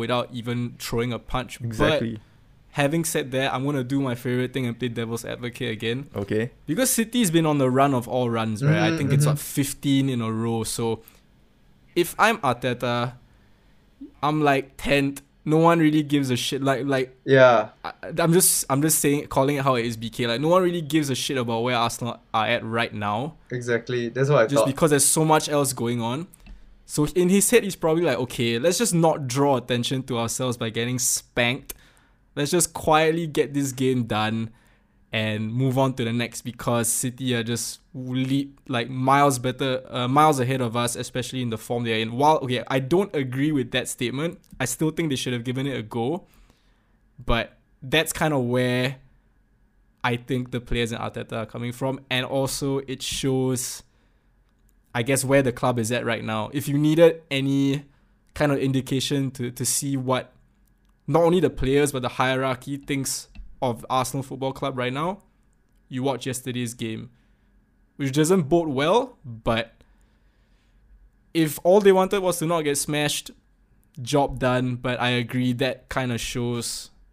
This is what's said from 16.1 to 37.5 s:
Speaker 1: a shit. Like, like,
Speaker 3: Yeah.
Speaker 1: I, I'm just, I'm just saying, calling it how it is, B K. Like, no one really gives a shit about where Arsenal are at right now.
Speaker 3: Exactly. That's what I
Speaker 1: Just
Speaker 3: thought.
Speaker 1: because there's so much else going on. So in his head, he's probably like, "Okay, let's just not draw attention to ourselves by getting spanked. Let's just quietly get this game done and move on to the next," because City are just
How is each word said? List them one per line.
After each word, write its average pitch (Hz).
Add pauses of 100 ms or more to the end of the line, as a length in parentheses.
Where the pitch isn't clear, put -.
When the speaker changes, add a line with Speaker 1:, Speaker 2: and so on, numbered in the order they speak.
Speaker 1:
a 123
shit. 131
Like, 135
like, 131
Speaker 3:
Yeah. 127 (120)
Speaker 1:
I, - (260)
I'm 165
just, -
I'm 135
just 156
saying, 147
calling 139
it 135
how 135
it 117
is, 117
B 113
K. 123
Like, 117
no 151
one 180
really 175
gives 147
a 123
shit 135
about 117
where 123
Arsenal 117 (140)
are 110
at 117
right 113
now. 107 (140)
Speaker 3:
Exactly. 120
That's 135
what 143
I 117
Speaker 1:
Just 139
Speaker 3:
thought. 110
Speaker 1:
because 147
there's 143
so 160
much 156
else 143
going 120
on. 131 (580)
So 151
in 180
his 196
head, 247
he's 190
probably 165
like, 131
"Okay, 117
let's 170
just 226
not 160
draw 139
attention 123
to 123
ourselves 120
by 113
getting 120
spanked. - (640)
Let's 143
just 175
quietly 160
get 143
this 139
game 127
done 110 (600)
and 110
move 127
on 135
to 127
the 113
next," 117
because 120
City 123
are 117
just 117 (160)